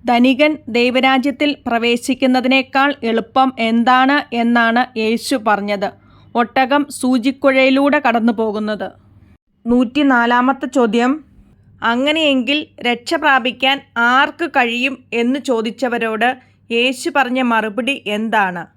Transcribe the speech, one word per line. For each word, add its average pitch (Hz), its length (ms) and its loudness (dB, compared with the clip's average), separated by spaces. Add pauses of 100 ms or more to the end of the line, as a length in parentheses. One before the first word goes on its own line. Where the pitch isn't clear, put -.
ധനികൻ 254 520 2 (120)
ദൈവരാജ്യത്തിൽ 262 840 0 (120)
പ്രവേശിക്കുന്നതിനേക്കാൾ 254 1400 0
എളുപ്പം 233 560 0
എന്താണ് 254 760 2
എന്നാണ് 233 640 0
യേശു 220 360 -2
പറഞ്ഞത്? 202 560 -2 (440)
ഒട്ടകം 262 540 0
സൂചിക്കുഴയിലൂടെ 269 1200 2
കടന്നു 233 260 2
പോകുന്നത്. 208 580 -6 (760)
നൂറ്റിനാലാമത്തെ 247 1000 2
ചോദ്യം, 247 600 0 (580)
അങ്ങനെയെങ്കിൽ 277 840 0 (140)
രക്ഷ 240 320 -4
പ്രാപിക്കാൻ 269 680 0 (160)
ആർക്ക് 277 520 0
കഴിയും 254 540 -2 (100)
എന്ന് 233 260 -2
ചോദിച്ചവരോട് 233 1000 -4 (340)
യേശു 247 440 -2
പറഞ്ഞ 254 260 0
മറുപടി 233 680 -2
എന്താണ്? 208 580 -2 (120)